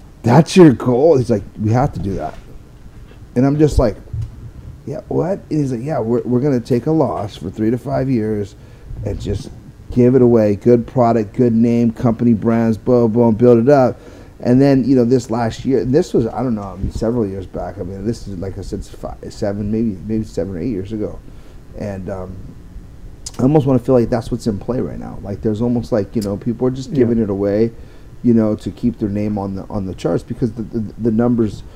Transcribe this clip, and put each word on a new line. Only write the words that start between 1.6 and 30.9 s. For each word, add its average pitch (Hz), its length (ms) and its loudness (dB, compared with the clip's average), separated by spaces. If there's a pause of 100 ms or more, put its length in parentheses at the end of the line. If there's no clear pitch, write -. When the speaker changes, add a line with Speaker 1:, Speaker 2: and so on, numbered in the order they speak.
Speaker 1:
"We 107 120 0
have 127 220 2
to - 60 -8
do 95 140 -4
that." 78 200 -6 (1000)
And 123 100 4
I'm 143 120 2
just 151 200 4
like, 113 180 2 (920)
"Yeah, 135 220 -8
what?" 151 300 -2 (120)
And 151 100 0
he's 135 120 -2
like, 117 100 -6
"Yeah, 143 180 -4
we're, 113 220 0
we're 123 180 0
gonna 135 200 0
take 120 260 -2
a 156 60 0
loss 107 440 -2
for 85 140 -8
three 107 200 0
to 123 80 -2
five 135 320 -4
years 107 440 -2 (500)
and 104 160 -6
just - 300 -6 (420)
give 123 220 4
it 131 80 6
away. 110 340 4
Good 117 300 4
product, 117 480 0
good 123 200 2
name, 117 380 4
company 120 420 2
brands, 113 440 2
blah, 123 220 2
blah, 117 80 4
blah, 117 200 4
and 110 100 2
build 120 200 8
it 117 100 2
up." 131 320 4 (400)
And 127 200 4
then, 135 240 4
you 135 120 2
know, 123 80 6
this 120 260 2
last 117 340 -4
year, 123 220 2
this 151 260 2
was, 139 140 2
I 110 160 -4
don't 127 120 -2
know, 104 80 -6
I 95 140 -12
mean, 95 160 -6
several 117 340 -2
years 95 200 -8
back. 90 320 -10
I 95 40 -8
mean, 98 240 -10
this 117 220 -6
is, 98 100 -10
like 95 200 -8
I - 20 -10
said, 95 200 -8
it's - 100 -12
five, - 260 -12 (140)
seven, 104 420 -4
maybe, 110 240 -2 (100)
maybe 110 180 -4
seven 95 300 -6
or 87 40 -8
eight 85 100 -4
years 98 240 -6
ago. 107 260 -8 (600)
And, 98 320 -8
um, 95 260 -10 (1000)
I 123 60 0
almost 147 220 4
wanna 135 120 4
feel 131 160 0
like 117 160 4
that's 117 200 -4
what's 120 160 -6
in 104 120 -2
play 123 240 -4
right 64 160 -8
now. 58 240 -12
Like, 98 180 -10
there's 107 220 -2
almost 120 280 -2
like, 104 240 -2
you 117 60 0
know, 101 160 -4
people 117 300 -4
are 127 40 2
just 127 200 -8
Speaker 2:
Yeah. - 60 -4
Speaker 1:
giving 117 220 2
it 107 120 0
away, 101 420 0 (500)
you 120 120 4
know, 110 220 4
to 107 140 -8
keep 113 280 -4
their 110 100 -2
name 104 300 -2
on 98 160 -4
the, 95 160 -8
on 98 160 -6
the 95 80 -8
charts 160 280 -2
because 117 300 -4
the, 113 120 -10
the, 110 340 -8